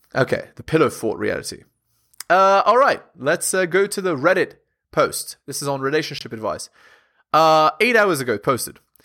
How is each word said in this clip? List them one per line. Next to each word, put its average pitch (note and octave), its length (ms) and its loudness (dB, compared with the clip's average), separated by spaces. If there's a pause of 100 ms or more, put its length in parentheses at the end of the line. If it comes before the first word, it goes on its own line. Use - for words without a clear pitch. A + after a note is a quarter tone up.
(140)
Okay, - 420 -2
the - 60 -16
pillow D#3 280 2
fort - 280 -6
reality. - 460 -6 (680)
Uh, F#3+ 340 4
all A3 140 4
right, B3+ 240 2 (140)
let's, D#3 380 -4
uh, F#3 120 0
go F3+ 200 0
to G3+ 140 -8
the F#3 160 -2
Reddit E3 380 0 (360)
post. - 460 -2 (100)
This - 160 -10
is C#3+ 60 -6
on C#3 120 -4
relationship C#3 520 -4
advice. A2 380 -8 (600)
Uh, D#3 380 4 (100)
eight A#3 160 2
hours G3 240 2
ago, A#2+ 180 -2
posted. - 420 -4 (240)